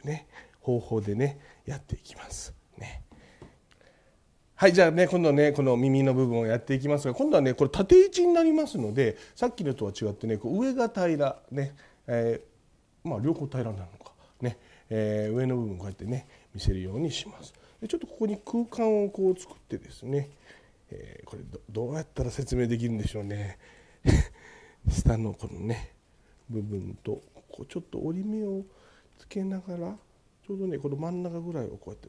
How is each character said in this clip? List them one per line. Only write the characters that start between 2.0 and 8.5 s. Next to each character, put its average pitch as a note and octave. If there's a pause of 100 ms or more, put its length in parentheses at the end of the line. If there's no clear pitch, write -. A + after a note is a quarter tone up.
ま -
す。 - (240)
ね。 - (1500)
は F#3+
い、 F3
じ F#3
ゃ E3+
あ D#3+
ね、 F3
今 F3+
度 D#3
ね、 D3
こ C#3+
の B2+
耳 C3+
の C3
部 C3
分 A#2
を A2+
や A2
っ A#2
て -
い C3+
き C#3
ま D3
す C#3+
が、 B2+
今 D4
度 A#3+
は D3+
ね、 C3
こ C#3+
れ C#3+
縦 G3+
位 F#4
置 F#4
に F4
な E4+
り D#4+